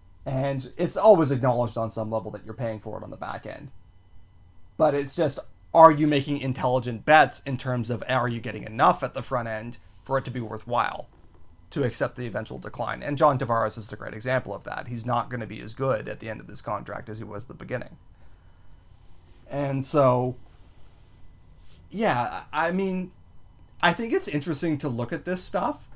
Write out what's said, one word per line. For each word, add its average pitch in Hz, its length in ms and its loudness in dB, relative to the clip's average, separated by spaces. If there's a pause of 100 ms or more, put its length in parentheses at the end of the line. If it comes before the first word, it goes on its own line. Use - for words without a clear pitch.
(260)
And 139 500 -2
it's 175 220 -2
always 175 340 8
acknowledged 123 460 2
on 113 120 -2
some 110 220 -4
level 107 200 -2
that 104 120 -12
you're 107 100 -12
paying 110 280 -6
for 104 160 -10
it 98 60 -10
on 101 80 -12
the - 60 -12
back - 280 -10
end. - 260 -12 (1080)
But 151 160 6
it's 143 220 -2
just, 156 240 0 (340)
are 160 180 12
you 151 160 4
making 143 320 2
intelligent 127 640 -2
bets 151 380 6
in 131 140 -4
terms 123 320 -2
of, 113 200 -2
are 123 180 2
you 117 140 -4
getting 110 220 -8
enough 127 400 2
at 127 100 -6
the 127 100 -6
front 120 240 -4
end 113 300 -6 (260)
for 135 140 -2
it 131 80 -2
to 123 60 -6
be 123 100 -6
worthwhile 113 640 -2 (640)
to - 160 0
accept 120 320 -2
the 123 80 -8
eventual 113 340 -8
decline? 123 420 -6
And 143 160 -4
John 160 220 6
Tavares 113 380 0
is 110 100 -10
the - 80 -10
great 110 180 -10
example 117 400 -2
of 98 120 -10
that. 101 240 -8
He's 117 160 -8
not 120 240 0
gonna 117 180 -6
be 113 140 -12
as 113 120 -12
good 120 360 -2
at 101 100 -8
the 110 100 -10
end 110 120 -10
of - 60 -16
this 101 140 -14
contract - 460 -8
as 107 120 -10
he 113 40 -10
was 104 220 -10
at - 20 -18
the 113 60 -16
beginning. - 420 -8 (1500)
And 135 360 -2
so, 127 500 4 (1500)
yeah, 127 600 0
I 165 200 2
mean, 185 400 -2 (720)
I 170 120 6
think 226 180 -4
it's 349 160 0
interesting 151 520 -2
to 151 100 -2
look 120 240 -2
at 151 120 -8
this 180 180 -2
stuff - 520 -4